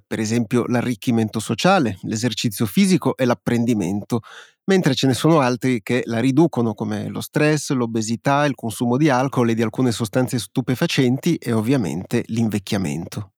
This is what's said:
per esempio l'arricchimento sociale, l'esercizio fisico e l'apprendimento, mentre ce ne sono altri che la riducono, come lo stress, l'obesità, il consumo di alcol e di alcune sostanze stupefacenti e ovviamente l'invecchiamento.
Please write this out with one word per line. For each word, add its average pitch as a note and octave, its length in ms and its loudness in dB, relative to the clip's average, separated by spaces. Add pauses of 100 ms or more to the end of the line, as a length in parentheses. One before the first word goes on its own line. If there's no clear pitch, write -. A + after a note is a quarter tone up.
per G#2+ 140 -6
esempio A2+ 480 0
l'arricchimento A#2 720 -2
sociale, B2 600 0
l'esercizio A2 640 -4
fisico F#3 500 2
e - 80 -2
l'apprendimento, A#2 960 0 (460)
mentre F3+ 280 4
ce C3+ 140 0
ne C3 60 4
sono D#3 260 4
altri B2 420 0
che B2 260 -2
la A2+ 120 -2
riducono, C3 540 2
come G#2 340 -6
lo G#2 140 -8
stress, D3+ 500 0
l'obesità, A#2 720 0
il C#3 100 0
consumo A#2+ 420 -2
di D3+ 120 4
alcol B2+ 420 2
e - 20 2
di A2+ 80 0
alcune A#2 320 0
sostanze B2 460 -2
stupefacenti C3 960 0
e - 180 -4
ovviamente A2 720 0
l'invecchiamento. G2+ 1120 -4